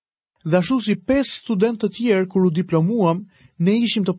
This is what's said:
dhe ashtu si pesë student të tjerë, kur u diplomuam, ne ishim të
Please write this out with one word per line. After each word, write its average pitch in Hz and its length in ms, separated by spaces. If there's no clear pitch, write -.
dhe 165 120
ashtu 240 240
si 208 140
pesë - 460
student 220 400
të 208 160
tjerë, 196 320
kur 185 160
u 180 80
diplomuam, 180 720
ne 180 240
ishim 214 240
të 185 140